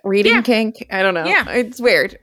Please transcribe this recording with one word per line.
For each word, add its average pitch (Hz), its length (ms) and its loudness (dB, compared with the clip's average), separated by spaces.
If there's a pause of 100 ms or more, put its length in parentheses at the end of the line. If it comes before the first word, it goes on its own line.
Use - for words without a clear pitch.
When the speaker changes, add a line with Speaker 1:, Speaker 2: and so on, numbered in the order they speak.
Speaker 1:
reading 202 300 2
Speaker 2:
Yeah. 240 80 0
Speaker 1:
kink. 226 480 -2
I 190 120 -2
don't 190 120 0
know. 165 120 -4
Speaker 2:
Yeah. 359 240 0
Speaker 1:
It's 247 300 -4
weird. 196 420 2